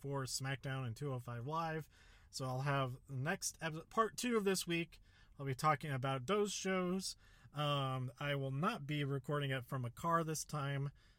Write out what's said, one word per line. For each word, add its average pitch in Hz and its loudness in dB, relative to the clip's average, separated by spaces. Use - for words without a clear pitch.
for 139 -2
SmackDown 135 -2
and 113 -4
two 143 -2
oh 127 -2
five 120 -6
Live. 160 -2
So - -4
I'll 131 0
have 139 2
the 139 -6
next 156 -2
episode, 160 -6
part 220 2
two 240 2
of 208 4
this 190 2
week. 170 -2
I'll 139 -6
be 135 0
talking 156 2
about 135 0
those 202 2
shows. 185 0
Um, 135 0
I 143 0
will 135 0
not 147 0
be 147 0
recording 139 0
it 131 -2
from 131 -2
a 117 -4
car 165 2
this 156 -2
time, 139 -2